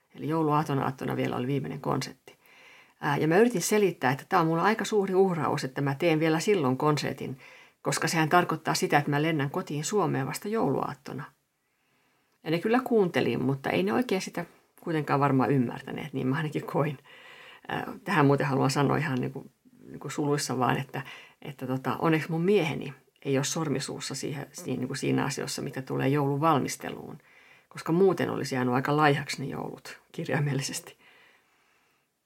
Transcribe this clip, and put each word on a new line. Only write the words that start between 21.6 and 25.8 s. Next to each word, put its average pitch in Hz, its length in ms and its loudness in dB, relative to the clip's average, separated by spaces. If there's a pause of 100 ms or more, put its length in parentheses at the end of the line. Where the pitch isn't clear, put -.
tota, 131 320 -2
onneksi 160 320 2
mun 165 100 0
mieheni 160 520 2 (280)
ei 139 160 0
ole 139 60 0
sormisuussa 143 720 -4
siihen, - 360 -8
siinä, 131 280 -6
niinku 131 160 -6
siinä 135 300 0
asiassa, - 360 -6
mitä 135 200 -8